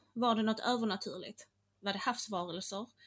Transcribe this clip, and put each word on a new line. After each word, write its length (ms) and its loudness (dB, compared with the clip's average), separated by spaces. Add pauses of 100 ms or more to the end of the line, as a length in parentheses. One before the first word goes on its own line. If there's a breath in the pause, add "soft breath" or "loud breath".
(120)
Var 220 4
det 80 2
något 180 2
övernaturligt? 840 -2 (340)
Var 120 -2
det 60 0
havsvarelser? 880 -2 (200 loud breath)